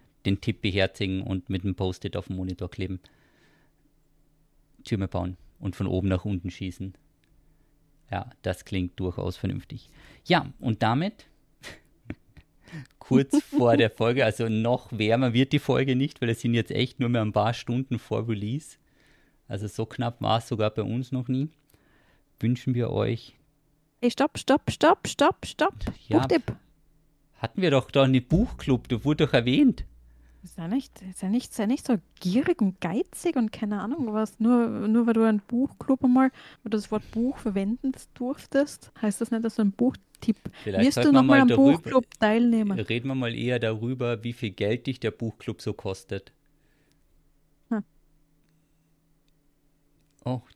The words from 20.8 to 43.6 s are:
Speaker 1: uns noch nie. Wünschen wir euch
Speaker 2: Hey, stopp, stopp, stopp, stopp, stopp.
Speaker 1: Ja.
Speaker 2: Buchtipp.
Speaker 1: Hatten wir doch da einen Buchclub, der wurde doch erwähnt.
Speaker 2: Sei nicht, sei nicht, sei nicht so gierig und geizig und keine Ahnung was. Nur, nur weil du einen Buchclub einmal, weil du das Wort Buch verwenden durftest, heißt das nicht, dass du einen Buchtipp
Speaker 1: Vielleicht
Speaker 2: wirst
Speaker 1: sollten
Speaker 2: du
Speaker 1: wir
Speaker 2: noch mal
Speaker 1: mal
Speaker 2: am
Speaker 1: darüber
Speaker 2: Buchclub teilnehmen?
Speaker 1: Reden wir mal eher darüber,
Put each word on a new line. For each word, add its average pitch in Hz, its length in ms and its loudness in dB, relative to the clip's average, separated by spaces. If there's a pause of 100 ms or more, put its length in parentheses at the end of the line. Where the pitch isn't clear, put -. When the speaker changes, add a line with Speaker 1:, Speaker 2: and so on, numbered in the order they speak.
Speaker 1:
uns 117 280 -6
noch 127 160 -4
nie. 131 220 -2 (880)
Wünschen 123 360 -2
wir 120 160 -2
euch 107 420 -2 (640)
Speaker 2:
Hey, 240 120 2
stopp, - 260 -2
stopp, - 320 0
stopp, - 380 2
stopp, - 360 0
stopp. - 300 -2 (340)
Speaker 1:
Ja. 302 120 2
Speaker 2:
Buchtipp. 277 360 0 (840)
Speaker 1:
Hatten 185 240 -4
wir 165 80 4
doch 135 180 2
da 139 140 4
einen 131 200 4
Buchclub, 156 640 0
der 117 140 -2
wurde 151 220 2
doch - 80 -2
erwähnt. 143 520 4 (580)
Speaker 2:
Sei 180 240 -10
nicht, - 340 -6 (140)
sei 185 140 -6
nicht, 240 220 -2
sei 214 140 -4
nicht 240 200 -2
so 233 120 2 (220)
gierig 254 420 0
und 190 180 0
geizig 247 560 -4
und 226 160 0
keine 208 300 -6
Ahnung 233 320 -4
was. 214 260 -4
Nur, 233 280 4 (200)
nur 226 200 4
weil 226 80 2
du 226 80 4
einen 220 160 4
Buchclub - 640 -2
einmal, 262 260 6 (320)
weil - 80 -10
du 214 80 -2
das 208 140 -6
Wort 214 180 -4
Buch 240 300 -4
verwenden 208 520 -2 (220)
durftest, - 800 -2 (100)
heißt 208 180 0
das 226 120 -4
nicht, 226 120 -2
dass 226 120 -4
du 220 80 2
einen 196 80 4
Buchtipp - 680 -2 (260)
Speaker 1:
Vielleicht 107 220 2
Speaker 2:
wirst 285 100 4
Speaker 1:
sollten - 140 4
Speaker 2:
du 285 40 8
Speaker 1:
wir 262 80 8
Speaker 2:
noch 262 60 4
mal 277 100 8
Speaker 1:
mal 269 40 8
Speaker 2:
am 247 60 6
Speaker 1:
darüber 269 240 8
Speaker 2:
Buchclub 247 340 2 (140)
teilnehmen? 220 600 2
Speaker 1:
Reden 120 280 -2
wir 135 80 -2
mal 123 180 -2
eher 117 240 -2
darüber, 113 680 -4